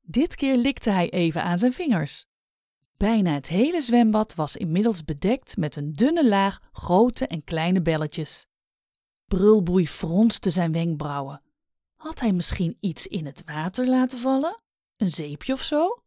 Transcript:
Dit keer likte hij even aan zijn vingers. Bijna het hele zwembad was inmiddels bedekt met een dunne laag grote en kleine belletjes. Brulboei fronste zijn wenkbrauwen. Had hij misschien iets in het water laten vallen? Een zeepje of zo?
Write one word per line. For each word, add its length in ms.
Dit 340
keer 220
likte 320
hij 200
even 340
aan 140
zijn 160
vingers. 520
Bijna 360
het 140
hele 340
zwembad 540
was 200
inmiddels 480
bedekt 540
met 180
een 180
dunne 340
laag 320
grote 560
en 160
kleine 380
belletjes. 680
Brulboei 600
fronste 640
zijn 220
wenkbrauwen. 680
Had 240
hij 140
misschien 460
iets 280
in 180
het 200
water 420
laten 320
vallen? 420
Een 140
zeepje 420
of 100
zo? 440